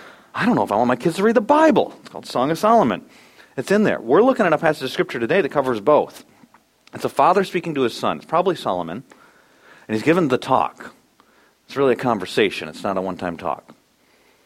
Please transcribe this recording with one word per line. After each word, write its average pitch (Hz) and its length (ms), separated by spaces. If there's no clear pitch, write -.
"I 147 120
don't 226 100
know 110 80
if 95 80
I 101 40
want 120 120
my 127 80
kids 165 220
to 190 60
read 220 120
the 247 60
Bible." 294 580
It's - 100
called - 160
Song 135 260
of 165 60
Solomon. 180 460
It's 110 140
in 208 120
there. 104 160
We're 147 240
looking 247 220
at 160 80
a 147 40
passage 156 260
of 127 80
Scripture - 280
today 139 220
that 139 80
covers 131 300
both. 107 440
It's 131 120
a 120 40
father 180 340
speaking 170 320
to 135 60
his 113 120
son. 92 240
It's - 80
probably 175 300
Solomon. 92 480
And 110 80
he's 107 80
given 165 240
the 123 100
talk. - 560
It's - 80
really 135 180
a 107 40
conversation. 101 720
It's - 140
not 98 140
a 92 40
one-time 90 360
talk. - 380